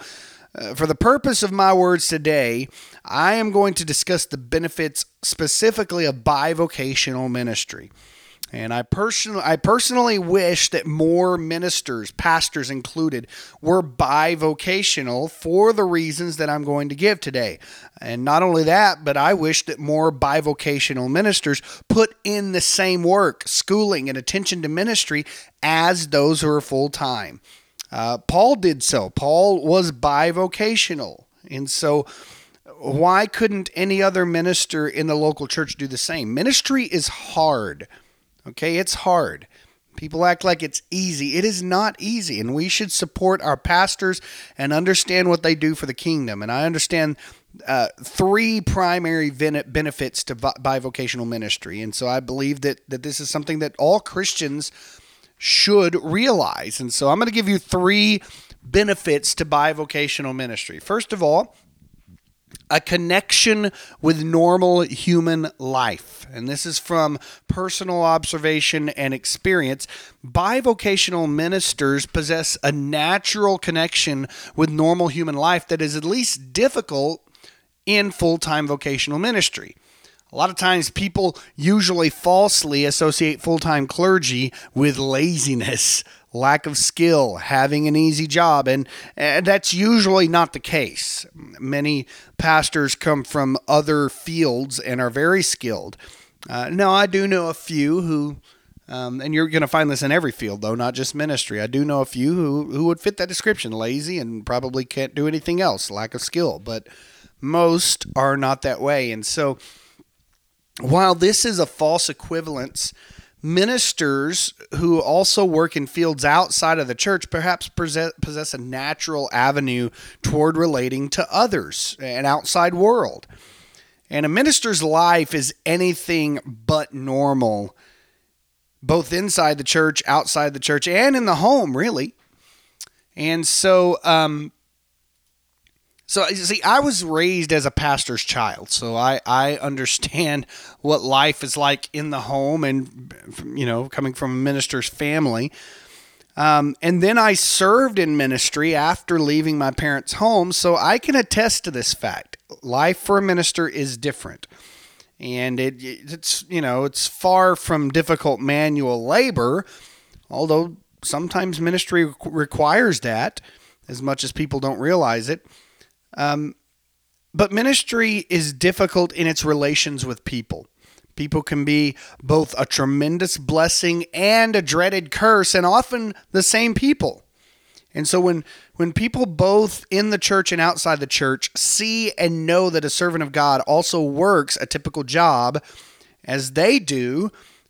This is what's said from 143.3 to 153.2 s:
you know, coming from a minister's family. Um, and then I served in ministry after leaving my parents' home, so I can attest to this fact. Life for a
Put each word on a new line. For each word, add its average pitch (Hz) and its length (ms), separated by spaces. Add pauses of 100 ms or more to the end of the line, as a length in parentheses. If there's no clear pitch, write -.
you 135 100
know, 120 220
coming 135 260
from 131 180
a 127 40
minister's 131 540
family. 147 640 (840)
Um, 147 460
and 170 200
then 214 160
I 220 140
served 208 640
in 156 200
ministry 143 580
after 165 440
leaving 151 380
my 135 140
parents' 143 420
home, 208 380
so 175 240
I 185 220
can 277 180
attest 226 480
to 170 80
this 123 220
fact. - 420 (260)
Life 143 360
for 202 200
a 196 40